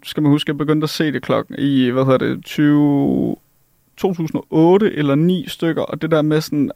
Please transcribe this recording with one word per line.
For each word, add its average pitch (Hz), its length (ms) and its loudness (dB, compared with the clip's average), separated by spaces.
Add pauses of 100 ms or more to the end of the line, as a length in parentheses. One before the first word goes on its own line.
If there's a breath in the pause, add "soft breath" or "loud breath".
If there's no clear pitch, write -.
skal - 200 -6
man 143 80 4
huske, 147 180 0
jeg 147 80 -4
begyndte 151 280 -2
at 151 40 -2
se 156 220 -2
det 135 120 -6
klokken 113 340 -4
i, 135 320 2
hvad 131 160 0
hedder 131 120 4
det, 127 280 -2
tyve, 143 880 2 (600)
to 190 160 -2
tusind 165 280 -4
og - 80 -16
otte 180 440 4
eller 143 220 0
ni 170 320 2
stykker, - 340 -4
og - 200 -6
det 160 100 -4
der 156 100 2
med 151 200 0
sådan 147 340 -2